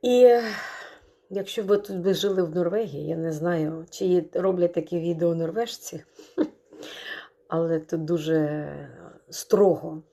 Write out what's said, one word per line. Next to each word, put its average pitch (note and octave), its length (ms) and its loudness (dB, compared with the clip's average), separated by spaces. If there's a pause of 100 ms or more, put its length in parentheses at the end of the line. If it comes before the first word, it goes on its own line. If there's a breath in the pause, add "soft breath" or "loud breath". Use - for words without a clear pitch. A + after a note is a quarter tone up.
І B3 360 8 (920 loud breath)
якщо G3 320 -6
б G3 40 -4
ви G3+ 120 4
тут F#3+ 220 -6
би F#3 140 2
жили F#3 280 0
в D#3+ 140 -2
Норвегії, E3+ 500 -2
я D#3+ 100 -2
не E3 160 -2
знаю, D#3+ 580 -2
чи - 160 -4
є, F3+ 180 4 (100)
роблять F3+ 380 2
такі E3 280 -4
відео E3+ 340 0
норвежці, E3+ 720 -6 (320 loud breath)
<laughs> - 1120 -10
але E3 320 0
тут D#3+ 240 -6
дуже D3+ 640 -2 (600)
строго E3 720 0 (100)